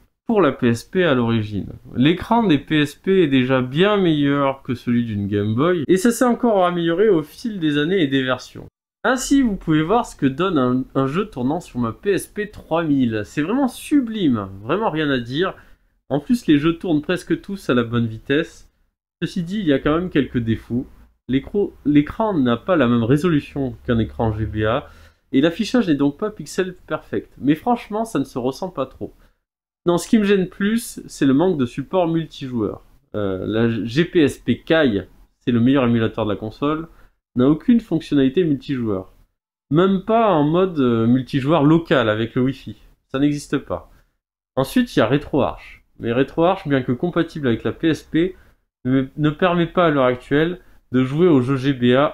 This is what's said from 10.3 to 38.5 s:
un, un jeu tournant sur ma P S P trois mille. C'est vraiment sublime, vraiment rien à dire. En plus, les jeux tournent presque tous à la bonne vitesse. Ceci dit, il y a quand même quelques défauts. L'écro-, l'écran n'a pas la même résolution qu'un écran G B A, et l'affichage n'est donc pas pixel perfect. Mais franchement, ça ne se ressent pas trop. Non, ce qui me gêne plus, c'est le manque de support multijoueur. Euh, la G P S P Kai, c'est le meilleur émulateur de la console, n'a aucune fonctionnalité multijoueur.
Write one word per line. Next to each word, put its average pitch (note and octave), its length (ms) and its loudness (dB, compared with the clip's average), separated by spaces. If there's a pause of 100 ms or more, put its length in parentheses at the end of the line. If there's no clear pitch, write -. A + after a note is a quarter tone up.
un, B2+ 260 0 (100)
un C3+ 120 0
jeu E3+ 240 -2
tournant C#3 300 -4
sur B2 200 -10
ma A#2 120 -2
P - 180 -6
S F3 160 -2
P G#3 240 -8
trois - 340 -4
mille. B2+ 400 0
C'est - 180 -6
vraiment B3 240 -2
sublime, A3 840 0 (140)
vraiment F3+ 280 -2
rien D#3 200 -2
à C3+ 80 0
dire. C#3 360 -4 (560)
En C#3 100 -2
plus, - 260 -2
les D3+ 120 6
jeux E3 180 0
tournent D#3+ 260 -2
presque E3+ 380 -4
tous G3 300 -10
à C3+ 40 2
la B2 80 2
bonne A#2 240 -2
vitesse. C#3 640 -6 (520)
Ceci F3 200 -6
dit, F3+ 160 -6
il G3+ 80 -4
y D3 60 2
a C3+ 60 2
quand D3 160 0
même F3 160 -2
quelques C3 280 -2
défauts. A#2 480 -4 (420)
L'écro-, C3+ 460 -2 (100)
l'écran D3 480 0
n'a B2+ 240 2
pas F3+ 200 -2
la C3 120 2
même A#2+ 160 2
résolution C#3+ 800 0
qu'un A#2+ 140 0
écran A2 340 -2
G G#2+ 140 -4
B G#2+ 180 -4
A, A#2 240 -2 (440)
et C3 80 4
l'affichage F#3+ 480 0
n'est D#3 60 4
donc C#3 240 0
pas G#3+ 120 -4
pixel F#3 460 -8 (100)
perfect. - 520 -8
Mais C#3+ 180 2
franchement, A#3 480 -4
ça F#3+ 160 -4
ne C3+ 40 -2
se - 140 -10
ressent C3+ 320 -6
pas C3+ 160 -6
trop. - 260 -14 (720)
Non, F3 100 2
ce E3+ 120 -4
qui A#3 100 4
me G#3 60 2
gêne G3 220 2
plus, G#3+ 600 -4
c'est - 180 -4
le C3+ 80 4
manque E3 240 2
de C3+ 80 0
support E3 420 -2
multijoueur. C3+ 760 -4 (320)
Euh, F#2+ 320 -4
la A2+ 240 0 (160)
G B2+ 180 0
P F3 160 0
S C#3 160 2
P - 240 -4
Kai, C3 460 0 (320)
c'est - 140 -4
le A#2 80 2
meilleur C3 240 4
émulateur A2+ 420 0
de G#2 40 -4
la G2 60 -2
console, D3 520 -6 (480)
n'a B2 120 4
aucune A3+ 320 4
fonctionnalité D3 600 0
multijoueur. B2 720 -4 (580)